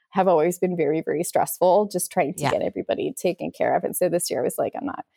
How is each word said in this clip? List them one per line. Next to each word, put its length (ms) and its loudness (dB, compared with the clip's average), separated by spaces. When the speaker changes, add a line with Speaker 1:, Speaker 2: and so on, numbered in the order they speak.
Speaker 1:
have 160 2
always 300 4
been 180 0
very, 260 0
very 220 -2
stressful, 680 2
just 200 -4
trying 220 0
to 80 -8
Speaker 2:
Yeah. 80 2
Speaker 1:
get 140 0
everybody 500 -4
taken 380 -4
care 240 0
of. 80 0
And 120 -6
so 140 0
this 220 -2
year 80 -2
I 40 0
was 140 -2
like, 180 -2
"I'm 120 -6
not." 180 -8